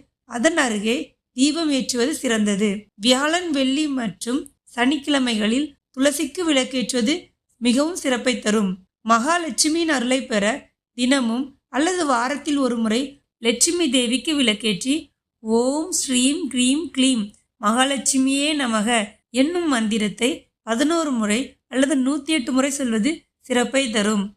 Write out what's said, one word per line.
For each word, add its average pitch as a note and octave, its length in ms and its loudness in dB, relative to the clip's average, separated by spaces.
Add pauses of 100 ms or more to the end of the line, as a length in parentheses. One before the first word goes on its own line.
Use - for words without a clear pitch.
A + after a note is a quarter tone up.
(300)
அதன் B3+ 280 0
அருகே A3 400 0 (400)
தீபம் D4+ 340 2
ஏற்றுவது B3+ 440 -2
சிறந்தது. G#3+ 540 0 (260)
வியாழன், D4 560 0
வெள்ளி C4+ 360 0
மற்றும் B3 540 -4 (300)
சனிக்கிழமைகளில் B3+ 960 0 (240)
துளசிக்கு C#4+ 540 -2
விளக்கேற்றுவது C4 720 0 (460)
மிகவும் C4+ 340 2
சிறப்பை B3 440 -2
தரும். G#3 320 0 (340)
மகாலட்சுமியின் D#4 880 0
அருளை B3+ 320 0
பெற G#3 200 0 (520)
தினமும் B3 480 2 (240)
அல்லது F4 360 0
வாரத்தில் C#4 520 0
ஒரு B3 200 0
முறை A3+ 240 0 (360)
லட்சுமி E4 520 0
தேவிக்கு B3+ 460 0
விளக்கேற்றி A3 600 0 (480)
"ஓம் B3+ 480 0
ஸ்ரீம் C4+ 580 0
க்ரீம் C4 420 2
க்ளீம் C4 320 2 (380)
மகாலட்சுமியே C4+ 920 0
நமக" A3+ 320 0 (420)
என்னும் E4 380 0
மந்திரத்தை A3 640 0 (340)
பதினோரு D4 480 0
முறை G#3+ 260 0 (300)
அல்லது C#4 280 2
நூத்தி C#4 300 0
எட்டு D#4 260 -2
முறை C4 200 2
சொல்வது A#3+ 400 0 (280)
சிறப்பை B3+ 500 0
தரும். G#3 340 0 (140)